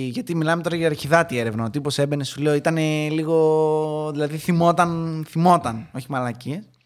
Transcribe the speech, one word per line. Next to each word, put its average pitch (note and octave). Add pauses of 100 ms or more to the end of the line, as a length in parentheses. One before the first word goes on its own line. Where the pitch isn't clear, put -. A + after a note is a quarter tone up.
(120)
γιατί F3
μιλάμε E3
τώρα E3+
για E3
αρχιδάτη D3+
έρευνα. A2+
Ο A2+
τύπος C#3+
έμπαινε, C#3+
σου -
λέω, D3
ήτανε D#3
λίγο, D#3
δηλαδή D3
θυμόταν, E3
θυμόταν, D#3+
όχι B2+
μαλακίες. B2+ (220)